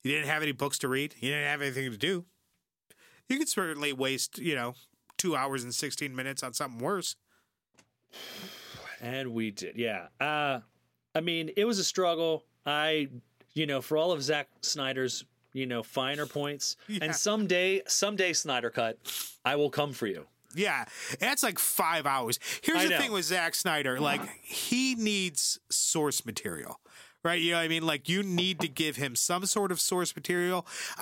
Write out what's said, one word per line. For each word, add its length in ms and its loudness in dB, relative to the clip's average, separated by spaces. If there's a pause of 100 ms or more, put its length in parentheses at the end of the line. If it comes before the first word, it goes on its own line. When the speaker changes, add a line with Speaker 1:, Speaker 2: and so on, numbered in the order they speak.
Speaker 1:
you 80 0
didn't 160 0
have 160 2
any 80 2
books 280 -2
to 100 0
read, 320 0
you 100 0
didn't 160 0
have 160 0
anything 300 -2
to 40 -8
do, 280 0 (1040)
you 100 0
could 100 0
certainly 440 0
waste, 460 0
you 180 0
know, 180 -2 (420)
two 200 2
hours 260 0
and 100 -8
sixteen 440 -4
minutes 260 -6
on 100 -6
something 280 -6
worse. 340 -2 (1900)
Speaker 2:
And 320 -4
we 180 0
did, 260 -8
yeah. 320 -2 (120)
Uh, 400 0 (540)
I 60 2
mean, 360 0
it 80 6
was 140 2
a 60 2
struggle. 600 2 (220)
I, 420 2 (460)
you 120 0
know, 140 0
for 160 0
all 160 4
of 100 -2
Zack 260 2 (120)
Snyder's, 640 -2 (280)
you 140 -4
know, 160 -2
finer 440 -2
points, 500 -4 (120)
Speaker 1:
Yeah. 140 -4
Speaker 2:
and 120 0
someday, 720 2
someday, 460 2
Snyder 380 0
Cut, 280 -2 (460)
I 120 2
will 140 4
come 220 0
for 140 -4
you. 200 -4 (280)
Speaker 1:
Yeah, 320 0 (340)
that's, 220 2
like, 160 0
five 480 2
hours. 320 2 (240)
Here's 160 2
Speaker 2:
I 60 6
Speaker 1:
the 60 4
Speaker 2:
know. 80 4
Speaker 1:
thing 140 0
with 140 0
Zack 280 0
Snyder. 460 2
Like, 220 2 (200)
he 520 0
needs 640 0 (100)
source 540 2
material, 560 -8 (420)
right? 180 2
You 120 4
know 60 4
what 60 2
I 40 2
mean? 180 2
Like, 220 0
you 140 2
need 380 2
to 80 2
give 280 0
him 180 -2
some 300 2
sort 260 2
of 80 -2
source 380 0
material. 500 0 (360)